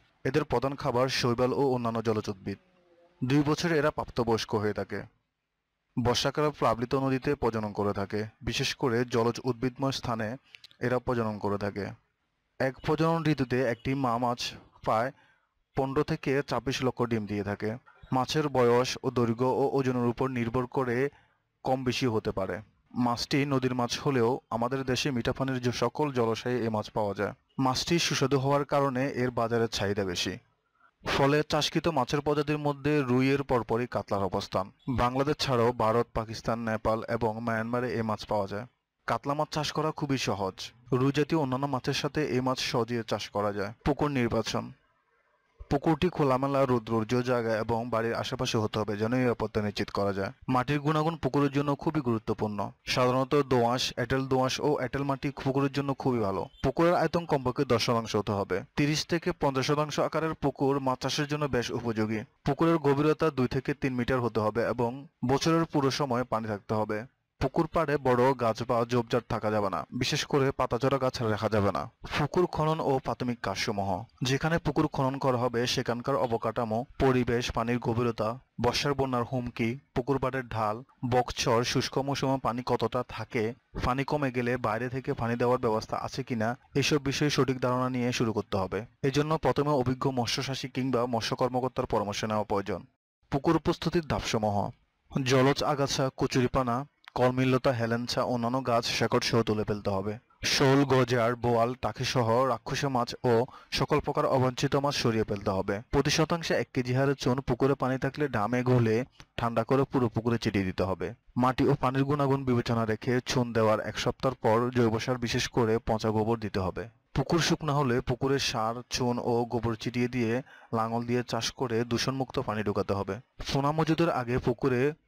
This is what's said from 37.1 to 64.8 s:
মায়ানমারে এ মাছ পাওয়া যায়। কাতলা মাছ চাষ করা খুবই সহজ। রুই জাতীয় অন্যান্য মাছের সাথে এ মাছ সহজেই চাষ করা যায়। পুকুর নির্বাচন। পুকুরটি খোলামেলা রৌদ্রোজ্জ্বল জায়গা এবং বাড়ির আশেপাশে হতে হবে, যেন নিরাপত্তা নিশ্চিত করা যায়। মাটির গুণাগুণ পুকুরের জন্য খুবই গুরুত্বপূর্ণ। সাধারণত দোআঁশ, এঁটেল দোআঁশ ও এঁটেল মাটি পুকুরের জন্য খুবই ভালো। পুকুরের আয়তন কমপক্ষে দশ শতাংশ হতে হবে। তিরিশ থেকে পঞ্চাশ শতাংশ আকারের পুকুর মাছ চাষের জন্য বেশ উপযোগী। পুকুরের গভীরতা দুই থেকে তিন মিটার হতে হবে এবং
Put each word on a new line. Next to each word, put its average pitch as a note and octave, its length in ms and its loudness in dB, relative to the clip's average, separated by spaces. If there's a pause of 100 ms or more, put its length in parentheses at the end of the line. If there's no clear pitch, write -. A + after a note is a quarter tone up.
মায়ানমারে A#2 480 -2 (100)
এ A2+ 40 0
মাছ G#2+ 220 -2
পাওয়া G#2 280 -2
যায়। G#2+ 140 -8 (420)
কাতলা C#3 260 -2
মাছ D3+ 180 -2
চাষ D3 200 -2
করা D#3 200 -2
খুবই C#3 260 -2
সহজ। G2 380 -2 (360)
রুই C3+ 200 4
জাতীয় D3+ 280 0
অন্যান্য C3 260 -2
মাছের C3+ 340 -2
সাথে D3+ 200 -2 (160)
এ - 40 2
মাছ B2+ 180 0 (120)
সহজেই A#2 380 -2
চাষ G#2+ 220 -4
করা G#2 220 0
যায়। G2+ 200 -4 (120)
পুকুর D3 260 0
নির্বাচন। A#2 560 0 (960)
পুকুরটি D#3 480 2
খোলামেলা C#3 540 2
রৌদ্রোজ্জ্বল A#2 600 2
জায়গা A#2+ 360 0
এবং A2+ 220 -2 (100)
বাড়ির A2+ 320 0
আশেপাশে B2 360 -4
হতে G#2+ 200 -2
হবে, G#2+ 180 -2
যেন A2 180 -2
নিরাপত্তা A#2 480 0
নিশ্চিত G#2 280 -4
করা G2+ 220 0
যায়। G2 200 -4 (160)
মাটির C3 320 0
গুণাগুণ D#3 360 0
পুকুরের C#3+ 360 0
জন্য C#3+ 240 0
খুবই D#3 240 -2
গুরুত্বপূর্ণ। A2 580 -2 (280)
সাধারণত B2+ 460 2 (180)
দোআঁশ, B2 340 2 (180)
এঁটেল C3 240 0
দোআঁশ C3 340 2
ও D3 100 2 (100)
এঁটেল C3+ 240 -4
মাটি C#3 240 -4 (160)
পুকুরের C#3 280 2
জন্য C#3 220 -2
খুবই B2 260 0
ভালো। F#2+ 220 0 (200)
পুকুরের E3+ 320 4
আয়তন E3 320 0
কমপক্ষে C3+ 380 0
দশ A#2+ 180 2
শতাংশ A#2 340 0
হতে G#2 160 0
হবে। F#2+ 240 0 (200)
তিরিশ D3 300 2
থেকে E3+ 220 -2 (120)
পঞ্চাশ C3 260 0
শতাংশ D3 320 0
আকারের D#3 360 0
পুকুর C#3 460 0
মাছ B2+ 200 0
চাষের C#3+ 280 -2
জন্য D3 160 -2 (100)
বেশ A#2+ 160 0
উপযোগী। A2 500 -2 (240)
পুকুরের E3 340 2
গভীরতা D3 520 2
দুই B2+ 180 2
থেকে C3+ 260 -4
তিন C3 200 -4
মিটার B2 300 0
হতে A2 160 0
হবে G#2+ 280 2
এবং A#2 220 0 (360)